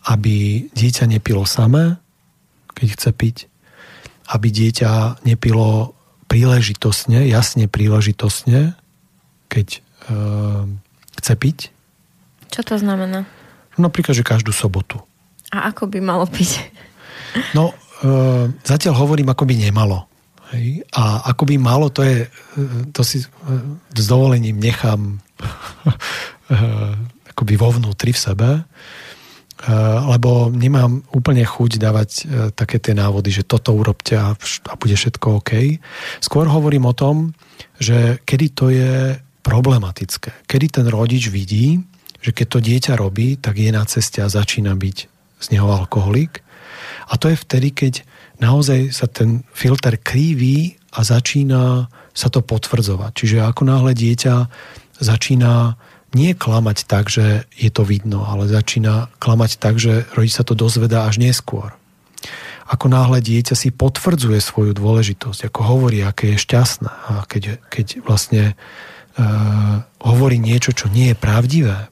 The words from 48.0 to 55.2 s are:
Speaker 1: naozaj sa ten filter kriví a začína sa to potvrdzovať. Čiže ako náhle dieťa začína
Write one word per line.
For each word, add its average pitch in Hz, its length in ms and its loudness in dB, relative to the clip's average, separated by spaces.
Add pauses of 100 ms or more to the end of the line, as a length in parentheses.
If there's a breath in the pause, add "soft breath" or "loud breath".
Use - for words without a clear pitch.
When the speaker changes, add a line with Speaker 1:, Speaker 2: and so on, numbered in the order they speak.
Speaker 1:
naozaj 135 480 2
sa 120 160 -4
ten 117 320 0 (160)
filter 123 400 2
kriví 143 800 0 (160)
a - 80 -6
začína 127 880 2 (240 loud breath)
sa - 160 -2
to 120 160 0
potvrdzovať. 104 720 -2
Čiže 110 280 2
ako 117 200 0
náhle 131 320 2
dieťa 120 380 2 (680 loud breath)
začína 117 800 2 (320 loud breath)